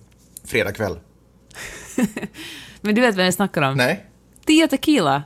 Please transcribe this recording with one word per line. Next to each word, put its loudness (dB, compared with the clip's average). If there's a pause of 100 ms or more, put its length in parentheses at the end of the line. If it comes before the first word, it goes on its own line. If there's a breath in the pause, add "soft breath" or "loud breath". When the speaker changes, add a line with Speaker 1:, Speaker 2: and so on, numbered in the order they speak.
(440)
Speaker 1:
Fredag -2
kväll. -4 (960 loud breath)
Speaker 2:
<laughs> -6
Men 0
du 4
vet 4
vad 2
jag 2
snackar -2
om? 0
Speaker 1:
Nej. 0 (420)
Speaker 2:
Tio 4
tequila. 2